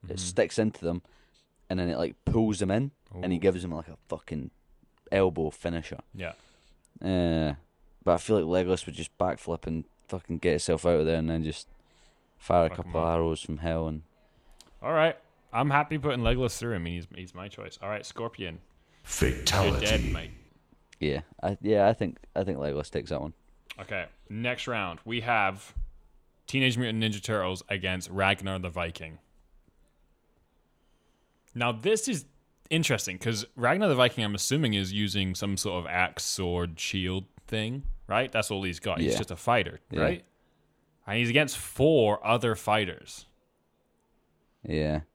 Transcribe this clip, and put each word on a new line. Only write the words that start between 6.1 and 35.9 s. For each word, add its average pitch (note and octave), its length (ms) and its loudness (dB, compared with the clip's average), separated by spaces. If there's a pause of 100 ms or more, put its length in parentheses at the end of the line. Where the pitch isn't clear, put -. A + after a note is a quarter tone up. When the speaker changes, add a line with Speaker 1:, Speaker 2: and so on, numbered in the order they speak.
Speaker 1:
Yeah. F2 200 -10 (680)
Speaker 2:
Uh, E2 540 2 (480)
but F2 120 6
I - 20 2
feel G#2+ 280 2
like F2+ 220 2
Legolas F#2 200 2
would D2+ 100 -12
just E2 200 -12
backflip E2+ 480 -2
and D#2+ 200 -4 (240)
fucking F2 300 -8
get F2 120 2
himself D#2 340 0
out E2+ 140 4
of D#2 80 4
there E2 120 2
and D#2+ 120 0
then E2 140 0
just - 240 -6 (680)
fire E2+ 320 4
Speaker 1:
Fuck F2 100 -6
Speaker 2:
a - 20 -6
Speaker 1:
him E2+ 60 -4
Speaker 2:
couple E2+ 160 0
Speaker 1:
up. E2 120 4
Speaker 2:
arrows E2 280 2
from D#2 160 -8
hell E2 280 -2
and D#2 160 -6 (800)
Speaker 1:
All C#3+ 100 -2
right. D#3+ 240 4 (360)
I'm C3+ 180 2
happy D3+ 280 2
putting C3+ 260 0
Legolas B2 340 2
through. A#2 160 -4
I F#2+ 40 -2
mean, E2+ 160 -4
he's, F2 200 -8
he's F2+ 220 -16
my F#2 100 -12
choice. G2+ 340 -14
All G2 80 -8
right, G#2 160 -6
Scorpion. G#2 540 -8 (460)
Speaker 3:
Fatality. - 840 2
Speaker 1:
You're A2 120 4
dead, - 140 0
mate. D#2+ 180 -6 (680)
Speaker 2:
Yeah, D2 220 0 (240)
I, G2 180 0
yeah, G2+ 240 6
I A2 60 6
think, G#2 240 -2 (180)
I - 80 0
think F#2 160 -2
Legolas C#2+ 320 -4
takes B1 200 -4
that C#2+ 100 -2
one. D2+ 140 -8 (460)
Speaker 1:
Okay, F#2+ 260 -6 (220)
next A#2+ 380 -4
round G2 380 -4
we A#2 160 -4
have G#2+ 540 0 (720)
Teenage C3 280 2
Mutant A2+ 280 0
Ninja G#2 180 -2
Turtles F#2 460 -2
against F#2 420 -4
Ragnar F#2+ 480 0
the F2+ 100 -6
Viking. E2+ 500 -8 (2250)
Now A#2+ 160 0
this F#3 380 0
is G3 160 -2 (460)
interesting C3 480 0
'cause A2+ 260 -2 (120)
Ragnar D3+ 320 2
the D3+ 60 6
Viking, B2 300 4
I'm G#2 100 0
assuming, C3 380 2
is G2 180 0
using G2 440 0
some G2+ 240 -2
sort F2+ 260 -2
of C#2+ 60 -6